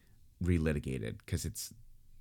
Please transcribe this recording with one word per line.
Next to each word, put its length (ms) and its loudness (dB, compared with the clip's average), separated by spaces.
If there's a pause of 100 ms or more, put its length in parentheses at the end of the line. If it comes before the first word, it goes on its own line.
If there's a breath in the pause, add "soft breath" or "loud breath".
(440)
relitigated 720 2 (100)
'cause 200 -2
it's, 280 -8 (480)